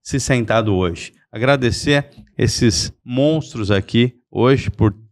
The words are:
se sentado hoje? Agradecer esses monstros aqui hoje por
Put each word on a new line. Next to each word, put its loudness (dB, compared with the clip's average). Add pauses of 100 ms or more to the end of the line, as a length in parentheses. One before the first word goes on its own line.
se -6
sentado 0
hoje? -2 (200)
Agradecer 0 (300)
esses 0 (120)
monstros -2
aqui 0 (160)
hoje 0
por 0 (180)